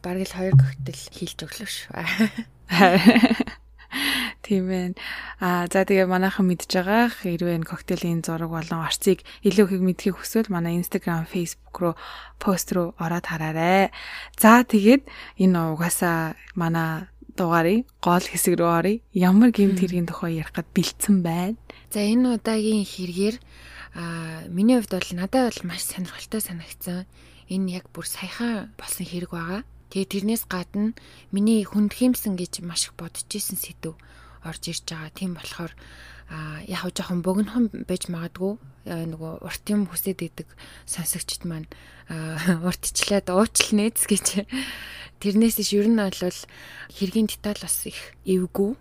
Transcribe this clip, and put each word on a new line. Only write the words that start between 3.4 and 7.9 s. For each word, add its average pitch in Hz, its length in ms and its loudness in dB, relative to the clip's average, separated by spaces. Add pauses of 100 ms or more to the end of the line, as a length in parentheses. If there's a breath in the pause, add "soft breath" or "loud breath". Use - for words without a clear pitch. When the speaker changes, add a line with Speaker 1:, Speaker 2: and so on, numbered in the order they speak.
Speaker 2:
Тийм 190 260 0
байна. 185 260 -2 (460 loud breath)
А, 180 260 0
за, 190 160 2
тэгээ 190 240 4
манайхан 185 400 2
мэдж 180 240 0
байгаа. 208 400 2
Хэрвээ 175 480 -2
энэ 165 80 -4
коктейлийн 170 560 -2